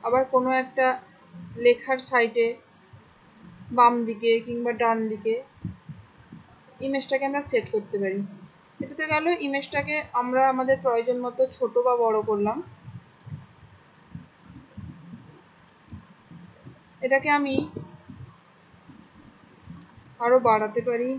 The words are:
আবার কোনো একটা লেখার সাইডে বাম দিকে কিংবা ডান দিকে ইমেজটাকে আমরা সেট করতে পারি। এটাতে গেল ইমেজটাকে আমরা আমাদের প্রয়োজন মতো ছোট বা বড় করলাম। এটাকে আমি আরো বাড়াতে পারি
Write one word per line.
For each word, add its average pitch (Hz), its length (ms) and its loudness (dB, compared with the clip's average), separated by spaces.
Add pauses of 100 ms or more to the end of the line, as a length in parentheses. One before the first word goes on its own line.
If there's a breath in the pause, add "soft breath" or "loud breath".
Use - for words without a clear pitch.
আবার 254 160 2 (120)
কোনো 254 160 4 (120)
একটা 254 240 0 (760)
লেখার 240 340 4 (100)
সাইডে 233 380 2 (1300)
বাম 240 160 8 (140)
দিকে 226 220 0 (160)
কিংবা 240 340 -4
ডান 226 180 2 (140)
দিকে 214 220 -2 (1500)
ইমেজটাকে 269 420 0
আমরা 285 220 -2
সেট 233 240 0
করতে 214 280 -4
পারি। 196 160 -2 (640)
এটাতে 311 300 -8
গেল 311 140 2 (200)
ইমেজটাকে 277 500 -2 (240)
আমরা 247 220 2 (100)
আমাদের 262 320 2
প্রয়োজন 247 320 0 (100)
মতো 247 160 -2 (140)
ছোট 247 180 -4 (120)
বা 247 80 4 (100)
বড় 220 140 2 (100)
করলাম। 208 300 0 (4000)
এটাকে 269 220 0 (100)
আমি 277 180 0 (2750)
আরো 247 120 6 (120)
বাড়াতে 214 400 2
পারি 240 300 -2